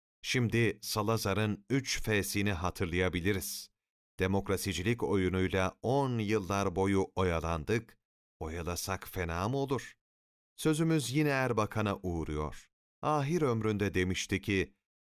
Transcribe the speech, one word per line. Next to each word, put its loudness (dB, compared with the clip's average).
Şimdi 2
Salazar'ın 0
üç 0
F'sini 2
hatırlayabiliriz. -2
Demokrasicilik 0
oyunuyla 2
on 0
yıllar 0
boyu 2
oyalandık. -2
Oyalasak -6
fena -4
mı -2
olur? -4
Sözümüz 2
yine 2
Erbakan'a 0
uğruyor. -4
Ahir 0
ömründe 2
demişti 0
ki, 0